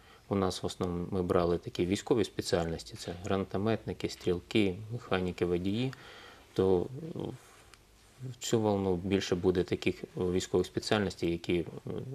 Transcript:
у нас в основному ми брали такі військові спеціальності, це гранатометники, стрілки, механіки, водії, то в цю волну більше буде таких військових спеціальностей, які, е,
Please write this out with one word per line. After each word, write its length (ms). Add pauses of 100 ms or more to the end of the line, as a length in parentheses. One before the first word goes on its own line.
(280)
у 80
нас 280
в 20
основному 460
ми 120
брали 340
такі 280
військові 380
спеціальності, 760
це 160 (100)
гранатометники, 880
стрілки, 680 (160)
механіки, 540
водії, 480 (600)
то 340 (1400)
в 160
цю 220
волну 340
більше 400
буде 280
таких 400 (140)
військових 500
спеціальностей, 640
які, 240
е, 100 (500)